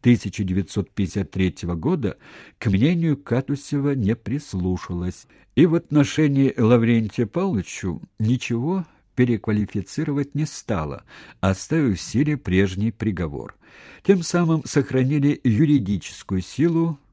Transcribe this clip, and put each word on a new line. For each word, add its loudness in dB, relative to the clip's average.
тысяча 2
девятьсот -2
пятьдесят -2
третьего -2
года, -2
к -4
мнению 2
Катусева -2
не 0
прислушалась. -6
И 6
в 2
отношении 2
Лаврентия 2
Павловича -4
ничего -2
переквалифицировать -2
не -2
стала, -6
оставив 0
в -10
силе 0
прежний 0
приговор. -6
Тем 4
самым 0
сохранили 0
юридическую 0
силу 0